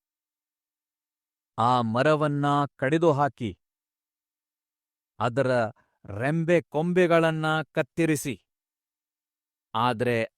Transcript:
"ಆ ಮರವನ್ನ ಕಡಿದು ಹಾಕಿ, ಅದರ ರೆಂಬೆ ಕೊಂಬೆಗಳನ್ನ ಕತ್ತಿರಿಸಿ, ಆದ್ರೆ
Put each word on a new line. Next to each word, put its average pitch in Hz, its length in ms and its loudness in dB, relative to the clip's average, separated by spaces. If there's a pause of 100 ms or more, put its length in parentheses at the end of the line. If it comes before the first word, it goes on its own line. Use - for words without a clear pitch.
(1600)
"ಆ 123 240 4
ಮರವನ್ನ 143 640 0 (300)
ಕಡಿದು 160 360 2
ಹಾಕಿ, 131 460 -4 (1600)
ಅದರ 123 460 0 (400)
ರೆಂಬೆ 156 560 -2
ಕೊಂಬೆಗಳನ್ನ 160 1000 0
ಕತ್ತಿರಿಸಿ, 151 800 -4 (1300)
ಆದ್ರೆ 117 480 0 (140)